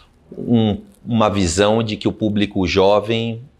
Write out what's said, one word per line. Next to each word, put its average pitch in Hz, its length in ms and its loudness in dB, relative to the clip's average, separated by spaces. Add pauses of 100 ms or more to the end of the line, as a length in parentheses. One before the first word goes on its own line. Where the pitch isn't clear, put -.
(360)
um, 110 420 0 (280)
uma 110 220 2
visão 101 520 2
de 107 160 -4
que 107 120 -6
o 98 40 0
público 101 540 -2
jovem 104 720 0 (200)